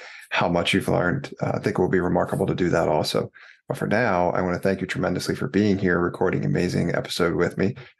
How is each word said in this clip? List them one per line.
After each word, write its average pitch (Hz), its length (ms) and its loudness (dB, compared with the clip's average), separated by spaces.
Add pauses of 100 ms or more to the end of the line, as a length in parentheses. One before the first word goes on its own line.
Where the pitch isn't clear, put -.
(300)
how - 180 0
much 87 240 0
you've 95 160 0
learned. 87 540 0
Uh, - 120 -2
I - 40 -4
think 104 200 -2
it 92 40 4
will 90 60 4
be 92 120 2
remarkable 87 460 0
to 95 80 -2
do 90 160 0
that 82 180 2
also. - 420 0 (380)
But 127 100 -6
for 104 80 -4
now, 101 440 2
I - 100 0
wanna 87 180 0
thank 95 220 0
you 92 60 -4
tremendously 87 480 -2
for - 140 -4
being 98 300 2
here, 90 200 2
recording 90 460 0
an 98 60 -2
amazing 90 440 0
episode - 400 0
with 85 240 0
me. 95 160 2 (260)